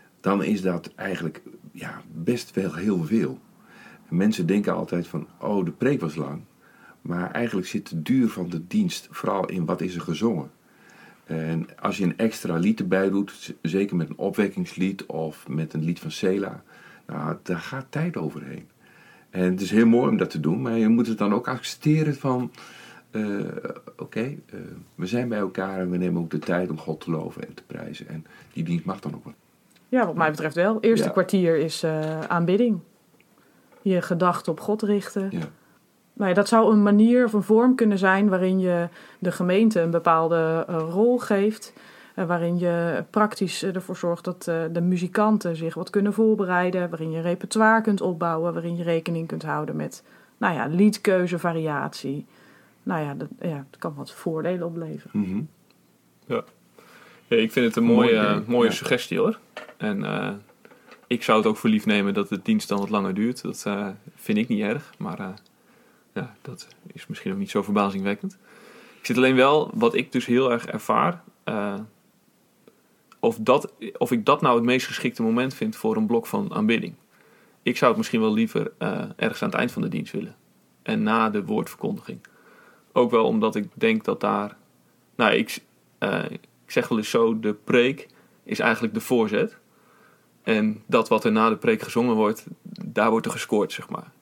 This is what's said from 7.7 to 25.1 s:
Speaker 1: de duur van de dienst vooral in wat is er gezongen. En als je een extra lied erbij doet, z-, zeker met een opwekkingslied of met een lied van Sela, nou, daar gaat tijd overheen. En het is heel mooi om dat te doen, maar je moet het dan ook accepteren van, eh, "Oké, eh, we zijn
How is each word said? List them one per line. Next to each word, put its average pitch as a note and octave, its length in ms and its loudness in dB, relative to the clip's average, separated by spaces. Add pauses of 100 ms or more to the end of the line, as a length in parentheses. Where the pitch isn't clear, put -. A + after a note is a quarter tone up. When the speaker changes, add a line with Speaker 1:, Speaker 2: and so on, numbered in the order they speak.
Speaker 1:
de E2 120 -6
duur B2 260 4
van F2+ 200 -4
de E2+ 180 -6
dienst - 440 -2
vooral - 380 -2
in F2+ 160 -4
wat F2+ 160 -2
is F2+ 140 -4
er E2+ 60 -6
gezongen. E2 500 -2 (760)
En D#2+ 420 -4 (140)
als G2 180 -4
je G2 60 -2
een F2 140 -2
extra A2 380 -2
lied G2+ 240 0
erbij F#2+ 300 0
doet, G2 200 -2
z-, - 200 -18 (120)
zeker F#2+ 340 -2
met D#2+ 120 -2
een - 100 -14
opwekkingslied - 880 -2
of D#2+ 420 -8
met D#2 260 -4
een D#2 100 -4
lied E2+ 160 -2
van D#2 100 -10
Sela, G2 520 -2 (440)
nou, D#2 360 -6
daar F2+ 160 -4
gaat - 300 -10
tijd E3 280 -4
overheen. C#2+ 520 -8 (640)
En F#2 200 -2
het F#2 100 -2
is F#2+ 100 -4
heel A2 160 6
mooi A#2+ 240 6
om A2+ 60 4
dat F2+ 140 0
te D#2 100 -6
doen, D#2+ 220 0
maar A#2 160 -2
je A2 100 4
moet A#2 180 4
het A2 120 -4
dan G#2 160 2
ook A#2+ 140 -2
accepteren D3+ 680 0
van, B2+ 340 -2 (600)
eh, G#2+ 120 -4 (760)
"Oké, - 240 -8 (260)
eh, G2+ 120 -16 (360)
we F2+ 120 -6
zijn A#2+ 220 -2